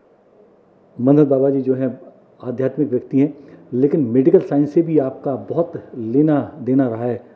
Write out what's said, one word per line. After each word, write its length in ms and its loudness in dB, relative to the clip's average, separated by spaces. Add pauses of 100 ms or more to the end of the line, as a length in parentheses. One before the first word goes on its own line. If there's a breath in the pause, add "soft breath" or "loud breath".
(1000 soft breath)
मन्नत 260 4
बाबा 220 2
जी 120 0
जो 120 -2
हैं, 280 -4 (420)
आध्यात्मिक 460 -4
व्यक्ति 300 -2
हैं, 180 0 (360 loud breath)
लेकिन 320 2
medical 360 4
science 320 -2
से 80 2
भी 160 -2
आपका 380 -2
बहुत 480 -6 (120)
लेना 640 0
देना 280 0
रहा 160 -6
है। 220 -6 (100)